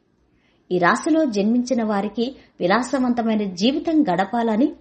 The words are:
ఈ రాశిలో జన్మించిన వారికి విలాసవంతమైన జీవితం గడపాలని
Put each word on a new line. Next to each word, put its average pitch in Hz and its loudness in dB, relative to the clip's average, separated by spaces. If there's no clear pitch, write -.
ఈ 180 0
రాశిలో 311 2
జన్మించిన 233 0
వారికి 214 -4
విలాసవంతమైన 233 0
జీవితం 277 0
గడపాలని 214 0